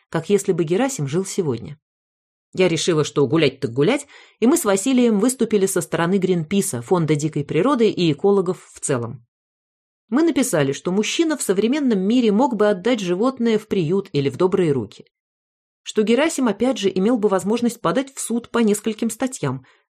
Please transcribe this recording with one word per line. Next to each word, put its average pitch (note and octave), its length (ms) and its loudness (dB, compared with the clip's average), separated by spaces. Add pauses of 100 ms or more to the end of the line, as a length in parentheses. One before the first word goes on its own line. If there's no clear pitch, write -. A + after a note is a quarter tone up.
как D#3+ 200 -4
если G3+ 220 2
бы E3+ 120 0
Герасим F3 440 -2
жил E3+ 180 -2
сегодня. C3+ 540 -6 (760)
Я F#3 160 2
решила, D#3 340 0
что C#3+ 240 0
гулять D3+ 320 2
так A#2 140 -6
гулять, F3+ 340 0 (320)
и A3 80 2
мы E4 100 4
с - 60 -2
Василием A3+ 560 2
выступили A3 460 0
со F#3+ 160 -2
стороны E3 360 0
Гринписа, F3+ 640 -2
Фонда D#3 340 0
дикой D3+ 280 -2
природы A3 460 2
и E3+ 220 0
экологов F#3 600 0
в - 80 -20
целом. A#2+ 460 -6 (840)
Мы C4+ 140 2
написали, F3 480 0
что D#3 200 -4
мужчина D4 440 0
в - 60 -8
современном A3+ 580 0
мире A3 320 2
мог A#3+ 240 2
бы G#3 140 2
отдать G#3 320 0
животное A3 580 0
в - 80 -20
приют F#3+ 460 0
или C#3 160 0
в B2+ 80 -12
добрые F3+ 340 2
руки. B2 340 -6 (800)
Что - 200 -2
Герасим, C4 440 0
опять A#3 300 -2
же, G3 120 0
имел A3 280 0
бы G#3 100 0
возможность G3+ 540 -2
подать A3 320 -2
в - 80 -16
суд A#3 280 -6
по A#3 100 -2
нескольким A3 500 0
статьям, C#3+ 560 -6 (300)